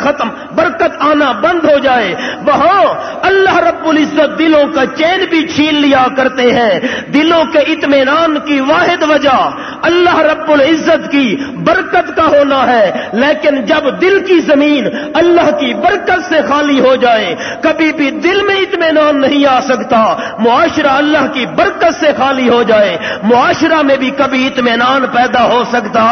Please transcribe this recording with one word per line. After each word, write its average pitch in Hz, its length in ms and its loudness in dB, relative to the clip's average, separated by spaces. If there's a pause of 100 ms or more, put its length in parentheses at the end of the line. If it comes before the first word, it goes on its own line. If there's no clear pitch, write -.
ختم، 269 260 -2 (260)
برکت 330 440 -2
آنا 294 320 0
بند 320 320 -2
ہو 302 140 4
جائے، 240 380 0 (320)
وہاں 330 360 2 (380)
اللہ 381 360 2
رب 339 320 -2
العزت 302 500 0
دلوں 311 360 2
کا 262 100 0
چین 349 440 -2
بھی 311 180 -2
چھین 302 280 -2
لیا 277 300 2 (120)
کرتے 254 340 0
ہیں۔ 226 280 0 (340)
دلوں 320 320 2
کے 320 140 0
اطمینان 294 840 0
کی 294 140 -2
واحد 349 440 0
وجہ 262 480 0 (300)
اللہ 349 380 2
رب 311 320 0
العزت 311 600 2
کی 269 240 0 (180)
برکت 320 600 -2
کا 320 100 2
ہونا 277 420 2
ہے، 220 460 0
لیکن 277 520 0
جب 294 360 -2
دل 381 260 2
کی 370 120 4
زمین 285 480 2 (260)
اللہ 330 460 2
کی 247 140 -4
برکت 359 560 -2
سے 320 100 2 (100)
خالی 285 300 0
ہو 262 160 4
جائے، 233 400 0 (260)
کبھی 311 320 0
بھی 285 180 -2
دل 349 300 -2
میں 403 140 0
اطمینان 320 680 0
نہیں 277 240 2
آ 254 140 2
سکتا۔ 220 560 0 (240)
معاشرہ 285 480 2
اللہ 285 460 0
کی 247 120 -4
برکت 339 540 0
سے 302 180 2
خالی 262 320 0
ہو 240 140 2
جائے، 208 340 2 (260)
معاشرہ 302 580 2
میں 277 160 2
بھی 254 120 -2
کبھی 269 380 -2
اطمینان 254 640 0
پیدا 240 300 2
ہو 233 280 2
سکتا؟ 220 300 -2 (100)